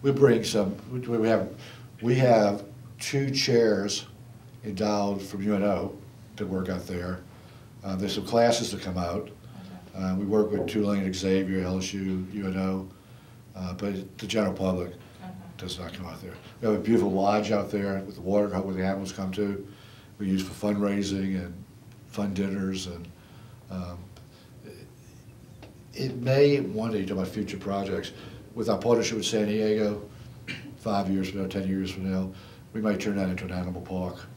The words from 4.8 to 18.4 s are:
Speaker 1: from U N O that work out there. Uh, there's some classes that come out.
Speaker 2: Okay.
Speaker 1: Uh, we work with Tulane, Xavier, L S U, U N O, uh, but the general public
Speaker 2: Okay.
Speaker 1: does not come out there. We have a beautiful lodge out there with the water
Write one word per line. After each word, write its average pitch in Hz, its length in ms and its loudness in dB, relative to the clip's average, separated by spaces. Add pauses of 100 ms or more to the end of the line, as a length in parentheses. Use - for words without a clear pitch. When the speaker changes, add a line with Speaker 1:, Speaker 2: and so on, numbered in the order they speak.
Speaker 1:
from 95 200 -8
U 104 120 2
N 98 80 2
O 95 340 0 (400)
that 101 100 -4
work 92 220 -2
out 90 180 -4
there. 90 340 -4 (640)
Uh, 95 120 -4
there's 95 180 -2
some 98 120 -4
classes 117 460 4
that 98 100 -6
come 92 160 -4
out. 90 320 -4 (640)
Speaker 2:
Okay. 92 100 -6
Speaker 1:
Uh, 92 120 0
we 101 100 -2
work 104 240 4
with 92 160 0
Tulane, 101 460 2
Xavier, 95 520 2
L 92 140 0
S 92 160 -4
U, 92 380 -2
U 101 140 -4
N 92 120 -2
O, 95 300 -2 (680)
uh, 92 180 -6
but 95 440 -6
the 110 80 -8
general 98 260 2
public 90 360 0
Speaker 2:
Okay. - 440 -14 (240)
Speaker 1:
does 87 220 -8
not 85 160 -10
come 92 120 -10
out 82 140 -12
there. 92 140 -12 (260)
We 120 80 0
have 107 80 4
a 92 60 0
beautiful 101 300 4
lodge 101 400 4
out 101 180 0
there 98 340 -2
with 98 120 -12
the - 60 -14
water 98 300 4